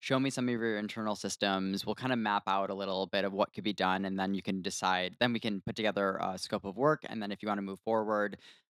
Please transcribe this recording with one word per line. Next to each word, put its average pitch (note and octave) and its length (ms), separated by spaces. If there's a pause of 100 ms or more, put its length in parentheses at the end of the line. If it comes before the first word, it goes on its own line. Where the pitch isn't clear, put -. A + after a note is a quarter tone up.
"Show C3 180
me C3+ 120
some B2 180
of B2 40
your A2+ 260
internal G#2+ 380
systems, G2 680
we'll G#2 100
kinda C3 220
map G#2 300
out G2 240
a G2 40
little F#2+ 320
bit G2 200
of G2 80
what G2 180
could G#2 120
be G#2 100
done, F#2+ 320
and F#2+ 120
then F#2+ 140
you F#2+ 80
can F#2+ 220
decide, F#2 580
then A#2+ 140
we A2 60
can G#2 200
put - 160
together G2 400
a F#2 220
scope - 260
of G2 140
work, D3 260
and A2 180
then G2+ 80
if G2 120
you G#2 80
wanna G2+ 100
move G2 200
forward, G#2 580 (360)